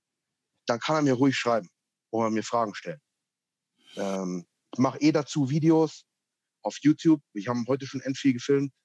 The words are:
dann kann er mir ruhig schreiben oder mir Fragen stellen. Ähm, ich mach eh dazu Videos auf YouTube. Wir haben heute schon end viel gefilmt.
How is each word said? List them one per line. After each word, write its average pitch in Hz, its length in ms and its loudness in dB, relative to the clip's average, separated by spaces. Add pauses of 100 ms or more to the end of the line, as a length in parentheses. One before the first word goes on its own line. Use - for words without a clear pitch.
(680)
dann 117 120 -2
kann 156 180 -2
er 151 60 2
mir 135 120 4
ruhig 127 220 2
schreiben 113 320 0 (420)
oder 113 200 0
mir 110 120 -2
Fragen 113 320 -2
stellen. 80 260 -12 (960)
Ähm, 95 500 -6 (260)
ich - 60 -6
mach 127 220 2
eh 151 120 4
dazu 143 380 -2
Videos 160 540 2 (580)
auf - 180 -8
YouTube. 156 420 4 (100)
Wir 101 160 -8
haben 120 200 -4
heute 135 180 -2
schon 131 140 -10
end 135 180 -8
viel 135 160 2
gefilmt. 139 380 0 (120)